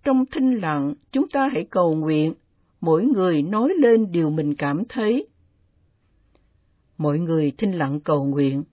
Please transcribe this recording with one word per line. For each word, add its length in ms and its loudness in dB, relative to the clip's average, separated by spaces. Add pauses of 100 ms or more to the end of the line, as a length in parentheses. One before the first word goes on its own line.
Trong 220 2
thinh 360 0
lặng, 320 -2 (180)
chúng 160 0
ta 260 0
hãy 160 -4
cầu 260 2
nguyện, 380 0 (480)
mỗi 220 2
người 380 2
nói 360 0
lên 340 4
điều 180 0
mình 260 -2
cảm 340 -4
thấy. 380 -2 (1700)
Mọi 220 -2
người 380 0
thinh 140 -2
lặng 280 -4
cầu 240 -2
nguyện. 500 -2